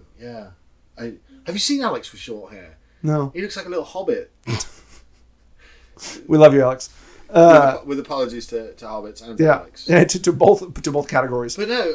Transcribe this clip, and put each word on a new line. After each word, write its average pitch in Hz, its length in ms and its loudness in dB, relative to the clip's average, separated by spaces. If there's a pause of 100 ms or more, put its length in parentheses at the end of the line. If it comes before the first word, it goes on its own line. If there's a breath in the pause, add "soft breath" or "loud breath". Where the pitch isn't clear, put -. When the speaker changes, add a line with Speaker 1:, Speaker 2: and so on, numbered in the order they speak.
(200)
Speaker 1:
yeah. 113 320 -18 (460)
I, 117 160 -12 (320)
have - 80 -10
you 208 60 -6
seen 277 240 -4
Alex 131 280 -8
with - 100 -20
short 104 300 -16
hair? 87 260 -20 (260)
Speaker 2:
No. 151 320 -2
Speaker 1:
He 175 80 -10
looks - 140 -12
like 180 100 -14
a - 20 -12
little 175 160 -8
hobbit. 165 460 -8 (160)
Speaker 2:
<laughs> 113 180 -8 (1600 loud breath)
We 156 100 2
love 151 160 8
you, 139 80 4
Alex. 131 280 -2 (400 soft breath)
Uh, 151 500 8
Speaker 1:
with, 143 80 -20 (100)
with - 20 -6
apologies 120 480 -8
to, 110 260 -10
to - 120 -20
hobbits 107 400 -14
and 117 140 -6
Speaker 2:
yeah. 156 200 4
Speaker 1:
Alex. - 280 -20
Speaker 2:
Yeah, 165 160 4
to, - 180 -2
to 175 120 0
both, 180 500 2
to 151 80 -6
both 143 160 -4
categories. 123 480 -4
Speaker 1:
But 208 140 -6
no, 214 260 -4